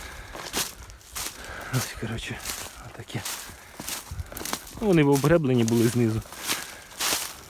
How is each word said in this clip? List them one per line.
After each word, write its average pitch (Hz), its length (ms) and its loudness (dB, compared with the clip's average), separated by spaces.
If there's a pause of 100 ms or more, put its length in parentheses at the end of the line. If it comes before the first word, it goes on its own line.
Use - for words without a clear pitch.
(1800)
Ось, - 240 -2
коротше, 117 360 -6 (500)
отаке. - 340 -10 (1600)
Ну, 220 80 2
вони 165 140 8
в 143 80 8
обгреблені 139 540 6
були 117 240 6
знизу. 113 340 2 (1300)